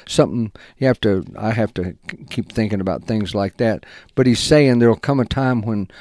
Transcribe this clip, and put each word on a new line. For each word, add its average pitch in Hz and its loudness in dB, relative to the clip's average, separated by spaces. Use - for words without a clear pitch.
something 117 0
you 135 0
have 127 2
to, 95 0
I 107 -2
have 110 -2
to 90 -6
k-, - -16
keep - -8
thinking 107 -2
about 92 -4
things 104 -4
like 98 -4
that. 110 -2
But 127 2
he's 117 2
saying 139 4
there'll 117 4
come 139 -2
a 117 0
time 127 -2
when 107 -4